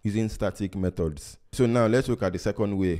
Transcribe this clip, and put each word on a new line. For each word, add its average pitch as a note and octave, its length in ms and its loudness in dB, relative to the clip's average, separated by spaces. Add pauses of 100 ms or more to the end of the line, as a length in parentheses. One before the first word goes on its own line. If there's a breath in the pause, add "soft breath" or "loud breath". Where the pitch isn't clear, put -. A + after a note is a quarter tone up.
using G#2+ 280 0
static G2+ 460 -4
methods. F2+ 640 -2 (140)
So B2 160 2
now A#2 180 4
let's A#2+ 240 2
look A2+ 140 0
at F2+ 100 0
the F#2+ 60 -4
second G2+ 360 -2
way, F#2 240 2